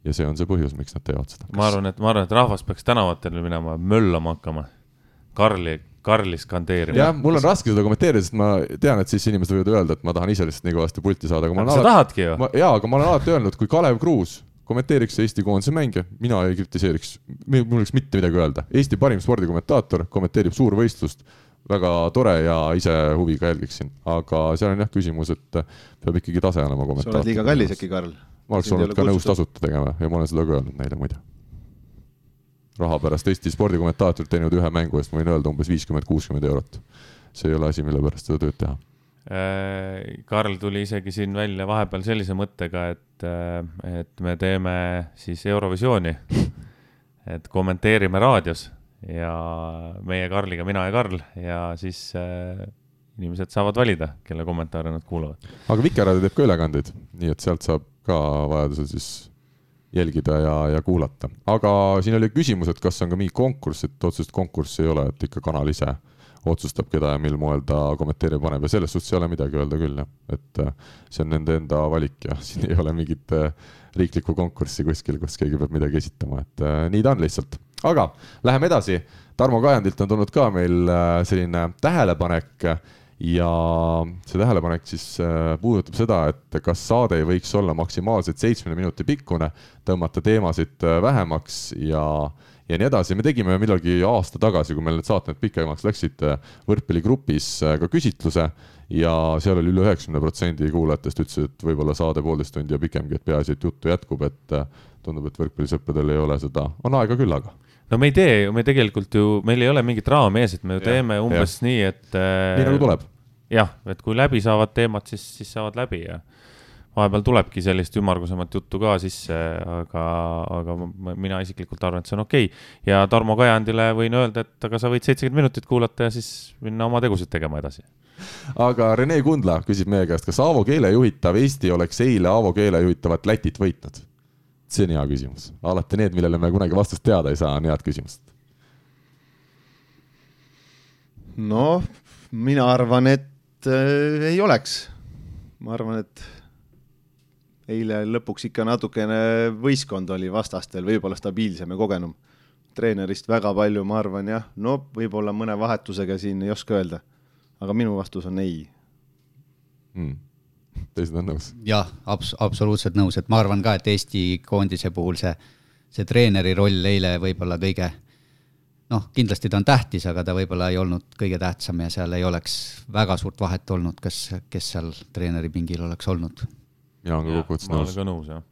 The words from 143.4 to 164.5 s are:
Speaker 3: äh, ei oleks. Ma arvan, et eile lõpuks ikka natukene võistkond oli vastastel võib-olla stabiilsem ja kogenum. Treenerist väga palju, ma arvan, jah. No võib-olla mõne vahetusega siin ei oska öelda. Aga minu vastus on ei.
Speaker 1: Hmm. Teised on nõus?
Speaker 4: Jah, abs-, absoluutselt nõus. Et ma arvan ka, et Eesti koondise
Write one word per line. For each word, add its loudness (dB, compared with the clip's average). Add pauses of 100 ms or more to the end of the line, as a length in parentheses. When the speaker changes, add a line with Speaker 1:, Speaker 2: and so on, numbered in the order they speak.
Speaker 3:
äh, 2
ei 2
oleks. 0 (760)
Ma -10
arvan, -6
et -18 (1500)
eile -4
lõpuks -6
ikka -4
natukene -2 (420)
võistkond -2
oli -4
vastastel -6
võib-olla -2
stabiilsem -6
ja -6
kogenum. -2 (640)
Treenerist -2
väga 0
palju, 0
ma -2
arvan, -4
jah. -6 (100)
No -2 (180)
võib-olla -4
mõne -4
vahetusega -4
siin -4
ei -2
oska -2
öelda. -4 (600)
Aga -6
minu 0
vastus -8
on -4
ei. -4 (1300)
Speaker 1:
Hmm. -8 (800)
Teised -4
on -4
nõus? -6 (160)
Speaker 4:
Jah, 0 (180)
abs-, -4
absoluutselt 0
nõus. 2
Et -8
ma 6
arvan 0
ka, 2
et -4
Eesti -2
koondise -2